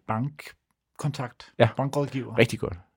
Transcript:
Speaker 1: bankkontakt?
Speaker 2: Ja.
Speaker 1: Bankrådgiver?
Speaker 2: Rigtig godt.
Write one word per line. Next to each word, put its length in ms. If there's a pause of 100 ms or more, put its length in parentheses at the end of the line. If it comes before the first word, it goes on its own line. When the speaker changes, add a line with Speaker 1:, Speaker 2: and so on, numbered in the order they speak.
Speaker 1:
bankkontakt? 1500
Speaker 2:
Ja. 180
Speaker 1:
Bankrådgiver? 640
Speaker 2:
Rigtig 200
godt. 200 (180)